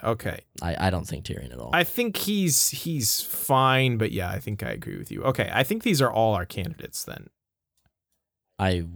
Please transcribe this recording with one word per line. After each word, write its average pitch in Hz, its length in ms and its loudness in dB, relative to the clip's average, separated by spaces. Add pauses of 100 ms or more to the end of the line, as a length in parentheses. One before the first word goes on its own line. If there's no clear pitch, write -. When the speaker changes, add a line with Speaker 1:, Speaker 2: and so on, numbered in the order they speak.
Speaker 1:
Okay. 107 360 -2 (200)
Speaker 2:
I, 85 280 0
I - 20 6
don't 90 180 0
think - 180 -8
Tyrion - 280 -8
at 62 60 -12
all. - 140 -10
Speaker 1:
I 170 100 4
think 233 340 -2
he's, 190 520 2
he's 139 520 -2
fine, 131 800 4
but 110 120 2
yeah, 90 200 -2
I 98 80 -4
think 104 240 -6
I 58 80 -4
agree - 260 -8
with - 140 -10
you. - 140 -6
Okay, 123 280 2
I 117 80 4
think 214 220 0
these 175 180 4
are 120 100 4
all 110 220 4
our 87 140 0
candidates - 560 -8
then. - 240 -12 (1300)
Speaker 2:
I, 92 260 2 (120)